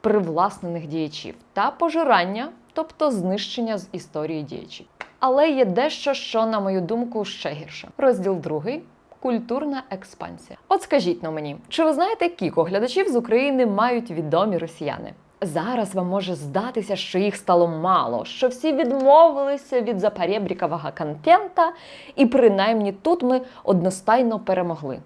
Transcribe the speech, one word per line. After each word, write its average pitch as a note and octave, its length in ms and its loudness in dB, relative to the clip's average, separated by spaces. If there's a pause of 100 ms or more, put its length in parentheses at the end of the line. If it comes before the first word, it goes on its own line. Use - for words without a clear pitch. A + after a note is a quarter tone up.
привласнених F3 840 -2
діячів, D3+ 480 -8 (180)
та G#3+ 180 -2
пожирання, C4 760 0 (240)
тобто D#4 380 -2
знищення G#3 680 -4
з F#3 140 -12
історії D#3 500 -8
діячів. - 440 -16 (340)
Але C4+ 300 4
є C4 140 4
дещо, C4 500 0
що, A3+ 320 -2
на A3 140 0
мою F#3+ 200 0
думку, A3+ 440 -4
ще - 240 -10
гірше. D3 400 -12 (100)
Розділ G3 380 2
другий. E3+ 460 -6 (380)
Культурна C4 680 -4
експансія. - 680 -14 (100)
От C4+ 140 2
скажіть - 400 0
но D#3+ 100 -4
мені, D3+ 240 -6 (120)
чи D#4+ 160 2
ви D#4+ 80 4
знаєте, F4 360 0
кілько F3+ 340 0
глядачів A#3+ 460 0
з C4 80 2
України B3+ 500 2
мають A#3 440 0
відомі E3 480 0
росіяни? D3+ 540 -8 (280)
Зараз G3 540 -4
вам F3+ 120 -2
може F#3 280 -2
здатися, F#3+ 600 -4
що - 220 -4
їх G3+ 180 0
стало F3 320 4
мало, D#3 560 0
що - 240 -2
всі C4+ 240 -2
відмовилися C#4 1080 4
від G#3+ 200 -2
запарєбрікового F3+ 880 -2 (100)
контента, E4 760 2 (440)
і C4+ 100 6
принаймні G#3+ 680 4
тут E4 300 0
ми B3+ 180 2 (240)
одностайно G#3+ 760 2
перемогли. D#3+ 680 -4